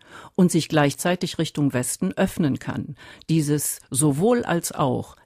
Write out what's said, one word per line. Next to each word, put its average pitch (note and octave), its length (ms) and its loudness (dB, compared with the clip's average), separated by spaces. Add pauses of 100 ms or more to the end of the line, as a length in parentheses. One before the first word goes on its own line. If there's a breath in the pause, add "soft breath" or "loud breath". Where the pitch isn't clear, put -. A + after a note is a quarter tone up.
(360 loud breath)
und F3+ 160 6
sich D#3+ 160 0
gleichzeitig D#3+ 720 0
Richtung D3 340 0
Westen B2 400 -2
öffnen D3 460 0
kann. - 360 -8 (340 loud breath)
Dieses D3 500 0 (100)
sowohl D#3 540 2
als E3+ 300 -2
auch, B2+ 420 -2 (100)